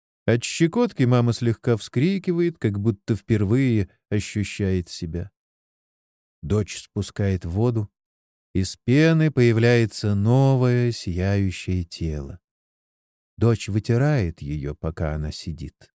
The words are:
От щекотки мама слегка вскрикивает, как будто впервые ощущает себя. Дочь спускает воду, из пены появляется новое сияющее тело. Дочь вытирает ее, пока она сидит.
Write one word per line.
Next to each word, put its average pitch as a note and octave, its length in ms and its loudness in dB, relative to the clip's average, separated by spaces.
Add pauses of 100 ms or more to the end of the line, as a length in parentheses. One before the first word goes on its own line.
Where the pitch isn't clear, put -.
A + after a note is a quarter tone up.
(280)
От A#2 160 2
щекотки E3 640 0
мама A#2+ 280 4
слегка A#2 440 0
вскрикивает, F3 800 -2
как G2+ 220 -2
будто G#2+ 360 -2
впервые G#2+ 760 2 (200)
ощущает G2 800 -2
себя. F2 400 -8 (1120)
Дочь G2 400 -2
спускает G2 640 -4
воду, G#2+ 460 -2 (640)
из F#2 220 -2
пены D#3 540 4
появляется A#2 840 2
новое B2 760 2
сияющее F#2 920 -2
тело. D#2 560 -8 (1000)
Дочь A2+ 320 2
вытирает A2+ 720 0
ее, C#2+ 320 -6
пока D#2+ 400 -4
она D#2 180 -6
сидит. - 680 -12